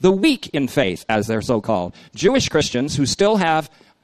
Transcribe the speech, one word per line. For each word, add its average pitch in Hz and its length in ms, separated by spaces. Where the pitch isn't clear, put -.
the 185 100
weak 196 380
in 139 180
faith, 95 400
as 107 200
they're 110 140
so 113 200
called. 90 340
Jewish 208 360
Christians 151 480
who 143 80
still 202 320
have 160 340